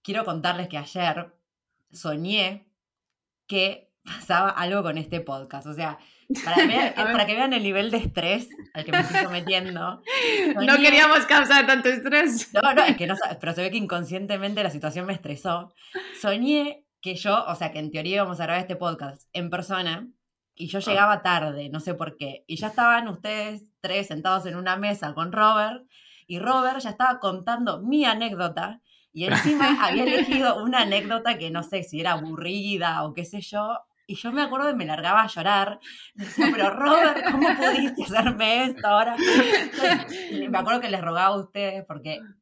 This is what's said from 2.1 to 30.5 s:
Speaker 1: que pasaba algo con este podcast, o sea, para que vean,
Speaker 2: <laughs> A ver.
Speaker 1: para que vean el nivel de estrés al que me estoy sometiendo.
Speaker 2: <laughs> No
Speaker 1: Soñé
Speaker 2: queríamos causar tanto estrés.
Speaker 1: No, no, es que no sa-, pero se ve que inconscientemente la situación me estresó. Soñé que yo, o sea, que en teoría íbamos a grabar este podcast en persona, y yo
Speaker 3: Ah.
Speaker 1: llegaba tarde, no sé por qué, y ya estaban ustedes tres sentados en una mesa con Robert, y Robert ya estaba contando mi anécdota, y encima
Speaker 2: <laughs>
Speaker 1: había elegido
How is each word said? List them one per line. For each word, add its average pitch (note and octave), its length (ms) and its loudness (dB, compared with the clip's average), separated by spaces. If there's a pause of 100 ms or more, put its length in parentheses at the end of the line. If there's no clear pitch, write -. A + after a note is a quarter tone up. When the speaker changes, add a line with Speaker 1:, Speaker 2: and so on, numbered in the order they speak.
Speaker 1:
que F#3+ 440 -2 (140)
pasaba F#3 460 0
algo F#3 320 -2
con D#3 160 -4
este E3+ 220 -6
podcast, C3+ 460 -10
o D3+ 80 -12
sea, D3+ 240 -6 (460)
para - 120 2
que E4 100 6
vean, B3 260 0
Speaker 2:
<laughs> - 40 -10
A G#3 80 0
ver. A3 80 0
Speaker 1:
para G#3+ 140 2
que G#3+ 80 -2
vean C4 180 0
el A#3 100 0
nivel G3+ 280 0
de A3+ 80 -2
estrés F#3+ 500 -4 (260)
al D#3 100 -8
que D#3+ 80 -6
me - 80 4
estoy F3 220 0
sometiendo. F3+ 840 -4
Speaker 2:
<laughs> A4 480 0
No C#4 200 6
Speaker 1:
Soñé C#4 80 6
Speaker 2:
queríamos D4+ 440 8
causar C#4 400 6
tanto C4 220 4
estrés. C4 680 2
Speaker 1:
No, B3+ 200 4
no, C#4+ 100 8
es - 120 4
que E3+ 100 -4
no F#3+ 100 -2
sa-, F3 220 -4
pero E3 160 -4
se F3 80 -4
ve F#3 80 -2
que G3+ 60 -4
inconscientemente G3 880 -4
la F#3 80 0
situación D3+ 360 -6
me G3 60 -4
estresó. E3+ 600 -6 (460)
Soñé C#4+ 640 0 (160)
que F#3 160 -8
yo, G#3 300 0
o E3+ 80 -4
sea, D#3+ 180 -6
que D3+ 60 -10
en D#3 120 -6
teoría D#3+ 260 -4
íbamos F3+ 240 -2
a E3+ 40 -2
grabar E3+ 180 0
este F3+ 140 -8
podcast D3 560 -6
en F3 180 -6
persona, F#3 560 -4 (480)
y E3+ 140 -12
yo G3 100 -4
Speaker 3:
Ah. F#3+ 60 -6
Speaker 1:
llegaba G3+ 380 4
tarde, D3+ 460 0
no D3 120 -8
sé F3 140 -6
por D#3 220 -8
qué, C3+ 320 -12
y D#3+ 80 -8
ya G#3+ 120 -6
estaban A#3 400 4
ustedes G#3+ 540 -8 (180)
tres G3 280 -4
sentados F#3 380 -2
en E3+ 100 -8
una F#3 200 -2
mesa G3 380 -4
con E3 160 -4
Robert, G#3+ 520 2 (440)
y F3 140 -10
Robert C4 400 0
ya A#3+ 100 -8
estaba B3 300 0
contando G3 640 -2
mi C#4+ 220 2
anécdota, G#3 760 -2 (320)
y E3 140 -6
encima C#4 400 2
Speaker 2:
<laughs> C#4 200 2
Speaker 1:
había B3 180 2
elegido B3+ 600 2